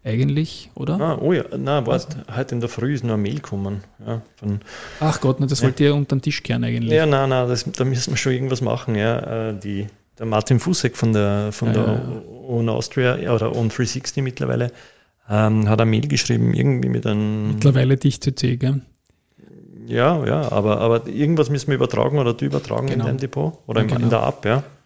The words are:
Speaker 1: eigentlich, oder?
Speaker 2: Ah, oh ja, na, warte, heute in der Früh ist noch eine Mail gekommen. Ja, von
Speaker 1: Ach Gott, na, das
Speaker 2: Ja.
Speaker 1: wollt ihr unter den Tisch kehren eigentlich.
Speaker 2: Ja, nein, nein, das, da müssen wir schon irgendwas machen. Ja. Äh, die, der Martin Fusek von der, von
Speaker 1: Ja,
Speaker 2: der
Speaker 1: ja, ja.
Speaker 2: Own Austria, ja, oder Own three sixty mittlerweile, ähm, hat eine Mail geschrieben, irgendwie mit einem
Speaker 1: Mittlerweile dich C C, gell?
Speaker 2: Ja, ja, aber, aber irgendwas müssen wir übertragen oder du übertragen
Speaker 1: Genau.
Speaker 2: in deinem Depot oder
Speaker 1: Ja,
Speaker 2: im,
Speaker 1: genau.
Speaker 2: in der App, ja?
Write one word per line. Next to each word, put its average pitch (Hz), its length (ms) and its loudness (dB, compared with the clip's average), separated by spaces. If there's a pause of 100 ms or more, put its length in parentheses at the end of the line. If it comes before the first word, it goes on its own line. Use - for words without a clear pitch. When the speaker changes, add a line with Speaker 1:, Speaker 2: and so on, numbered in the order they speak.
Speaker 1:
eigentlich, 139 680 -2
oder? 175 240 -4
Speaker 2:
Ah, 165 220 0
oh 160 100 2
ja, 170 140 2 (120)
na, 135 300 0
warte, 143 380 -2 (100)
heute 127 200 -4
in 120 60 -2
der 120 60 -2
Früh 127 260 -2
ist 117 120 -4
noch 117 80 0
eine 107 80 0
Mail 104 140 -2
gekommen. 101 500 -6 (200)
Ja, 113 160 -6 (140)
von 104 240 -4 (400)
Speaker 1:
Ach 151 220 0
Gott, 131 180 2
na, 139 60 2
das 131 160 -2
Speaker 2:
Ja. 127 60 4
Speaker 1:
wollt 131 120 0
ihr 143 160 4
unter 139 220 0
den 127 40 0
Tisch - 220 -4
kehren 120 220 -2
eigentlich. 117 260 -2
Speaker 2:
Ja, 156 140 4
nein, 135 240 2
nein, 127 180 2
das, 123 160 -2
da - 220 -2
müssen 127 260 0
wir 139 60 0
schon 131 160 0
irgendwas 127 260 -2
machen. 117 360 -2
Ja. 110 560 -2
Äh, 104 80 -8
die, 101 280 -6 (320)
der 113 60 -8
Martin 110 340 2
Fusek 143 380 -2
von 113 160 2
der, 104 400 2
von 113 160 -2
Speaker 1:
Ja, 110 60 2
Speaker 2:
der 107 100 2
Speaker 1:
ja, 107 80 2
ja. 123 280 -4 (260)
Speaker 2:
Own 117 200 0
Austria, 123 500 0
ja, 123 160 -2
oder 117 220 0
Own 113 140 0
three 120 160 0
sixty - 360 -6
mittlerweile, 123 520 -2 (560)
ähm, 107 400 4
hat 110 100 4
eine 113 100 4
Mail 110 200 0
geschrieben, 117 440 2
irgendwie 127 360 2
mit 120 180 -2
einem 107 460 0
Speaker 1:
Mittlerweile 127 420 4
dich 135 240 0
C 139 160 -2
C, 123 220 -2
gell? 131 240 0 (1080)
Speaker 2:
Ja, 127 380 2
ja, 147 260 0
aber, 104 300 2
aber 117 260 2
irgendwas 147 420 2
müssen 143 180 -2
wir 139 80 2
übertragen 131 440 2
oder 120 140 2
du 117 100 -4
übertragen 135 440 -2
Speaker 1:
Genau. 120 160 2
Speaker 2:
in 113 40 0
deinem 131 120 0
Depot 139 380 -4 (100)
oder 113 120 0
Speaker 1:
Ja, 110 60 2
Speaker 2:
im, - 20 0
Speaker 1:
genau. 120 160 0
Speaker 2:
in 120 60 4
der 113 180 2
App, - 160 -6
ja? 123 200 2 (220)